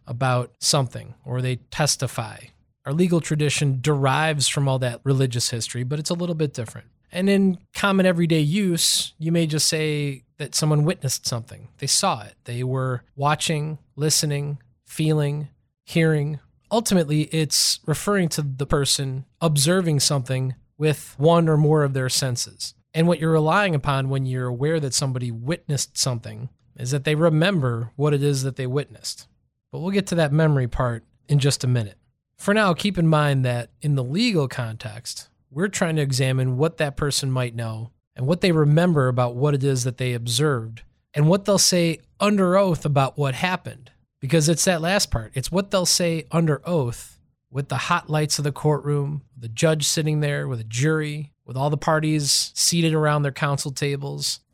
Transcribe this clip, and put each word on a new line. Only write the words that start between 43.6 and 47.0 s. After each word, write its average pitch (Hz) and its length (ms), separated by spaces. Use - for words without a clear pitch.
Because 151 280
it's 170 160
that 175 160
last 185 300
part. 110 240
It's - 180
what 196 180
they'll 180 160
say 165 440
under 160 340
oath 143 560